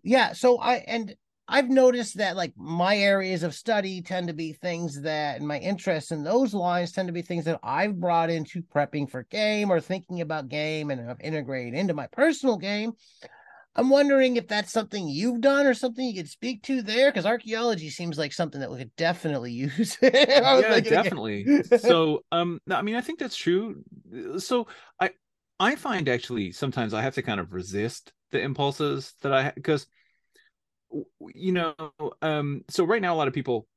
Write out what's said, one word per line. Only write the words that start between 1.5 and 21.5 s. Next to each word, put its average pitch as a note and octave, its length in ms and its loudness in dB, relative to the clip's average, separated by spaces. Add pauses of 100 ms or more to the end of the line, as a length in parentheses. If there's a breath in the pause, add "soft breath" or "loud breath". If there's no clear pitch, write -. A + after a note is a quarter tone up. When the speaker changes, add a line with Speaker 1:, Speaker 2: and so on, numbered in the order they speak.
Speaker 1:
noticed B3+ 480 4
that, F#3+ 180 0
like, E3+ 200 -4
my E3+ 420 0
areas F#3+ 460 2
of D#3+ 100 -4
study F#3+ 480 -2
tend F3+ 260 -4
to E3 60 -6
be D#3 180 -8
things E3 500 -6
that, D3+ 360 -4
and D3 100 -6
my D3 100 -4
interests F3 540 -4
in D#3 100 -6
those A3 320 0
lines F3 380 -2
tend F#3+ 160 -4
to F3 40 -8
be E3+ 100 -6
things E3+ 240 -4
that E3 160 -2
I've F3+ 360 -2
brought E3+ 320 2
into E3 320 -4
prepping C#3+ 480 -2
for C3 140 -10
game G#3+ 460 -2
or E3+ 100 4
thinking F3+ 400 -8
about D#3 280 -6
game D3+ 420 -4
and C3 160 -4
have A#2+ 140 -12
integrated C3 540 -6
into F3+ 200 -2
my - 140 -6
personal C4 500 0
game. G#3 340 -4 (840 loud breath)
I'm C4 140 2
wondering C4+ 480 6
if A#3 120 -2
that's G#3 220 -2
something G#3 380 -2
you've A3 320 -2
done C#4 260 4
or C4 60 6
something B3 340 -2
you A#3 80 -4
could E3+ 140 -8
speak A#3 360 -8
to C4 180 -2
there, A#3 280 4
'cause G#3 140 -4
archaeology A3 640 -2
seems E3+ 300 -6
like D3+ 160 -4
something D3+ 260 -4
that C3 100 -6
we C3 60 -10
could C3+ 200 -12
definitely D#3 560 -2
<laughs> - 0 -
use. C3+ 500 -4
I C4 60 10
was - 40 8
Speaker 2:
Yeah, C4 600 6
Speaker 1:
thinking A#3 180 4
again. F3 100 6
Speaker 2:
definitely. G#2+ 440 -2 (160)